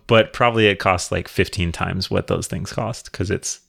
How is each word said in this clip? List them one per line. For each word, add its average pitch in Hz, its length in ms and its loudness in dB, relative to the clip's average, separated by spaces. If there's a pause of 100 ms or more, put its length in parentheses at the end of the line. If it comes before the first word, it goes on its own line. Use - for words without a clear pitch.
but 110 240 4
probably 113 340 4
it 98 140 2
costs, 92 320 0
like, 90 160 -2
fifteen 90 420 -2
times 92 400 -4
what 95 160 0
those - 220 -4
things - 240 -8
cost - 400 -8
'cause 98 180 -4
it's - 380 -6